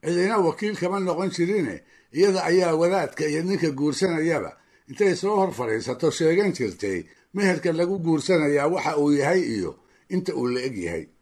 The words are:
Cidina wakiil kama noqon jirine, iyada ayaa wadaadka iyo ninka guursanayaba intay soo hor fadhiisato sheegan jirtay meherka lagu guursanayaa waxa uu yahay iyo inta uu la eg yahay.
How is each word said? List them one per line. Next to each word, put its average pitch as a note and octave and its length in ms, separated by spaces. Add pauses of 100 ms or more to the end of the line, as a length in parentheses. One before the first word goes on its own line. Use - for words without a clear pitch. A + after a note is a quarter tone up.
Cidina F#3 320
wakiil F#3+ 400
kama F#3+ 220
noqon F3+ 340
jirine, E3+ 480 (320)
iyada F#3 300
ayaa F3 340
wadaadka E3+ 480
iyo D3+ 160
ninka F3 320
guursanayaba D#3 800 (340)
intay F3+ 280
soo G3 200
hor F#3+ 160
fadhiisato A#2 580
sheegan F3 440
jirtay G2 480 (320)
meherka F3+ 380
lagu F3 260
guursanayaa D#3 720
waxa D#3+ 280
uu D3 140
yahay D3 300
iyo G2+ 300 (360)
inta F#3 260
uu B2+ 120
la B2 160
eg C3 160
yahay. E2+ 260 (180)